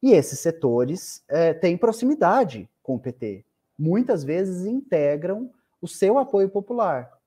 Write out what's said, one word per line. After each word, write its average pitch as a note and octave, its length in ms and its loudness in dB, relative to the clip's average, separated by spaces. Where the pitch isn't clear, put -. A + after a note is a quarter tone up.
E C4 80 6
esses D3+ 280 4
setores, C#3+ 880 -2
é, E3 240 2
têm F3 240 0
proximidade A3+ 920 0
com C3 120 -4
o A#2+ 40 -4
P B2+ 140 -8
T. G#2 320 -10
Muitas F3+ 460 0
vezes F3+ 420 -4
integram F#3+ 840 -2
o F3 60 -10
seu G3+ 300 2
apoio G#3 320 2
popular. G3 640 -4